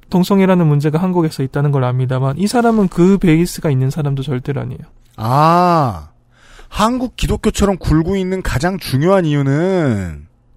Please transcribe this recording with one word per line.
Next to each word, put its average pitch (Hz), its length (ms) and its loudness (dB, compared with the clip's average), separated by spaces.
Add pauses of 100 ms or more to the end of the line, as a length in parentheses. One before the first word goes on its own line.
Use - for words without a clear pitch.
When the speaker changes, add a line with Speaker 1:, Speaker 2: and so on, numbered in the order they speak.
Speaker 1:
동성애라는 185 580 2
문제가 147 340 2
한국에서 175 420 -2
있다는 143 280 -2
걸 135 140 0
압니다만 131 540 -2
이 202 80 0
사람은 226 420 2
그 185 300 4
베이스가 170 500 0
있는 131 200 0
사람도 139 340 -4
절대로 127 360 -6
아니에요. 120 220 -10 (340)
Speaker 2:
아, 143 960 2 (580)
한국 240 480 -2
기독교처럼 202 640 0
굴고 165 400 0
있는 185 240 -4
가장 175 380 -2
중요한 175 460 0
이유는 139 1040 -2 (300)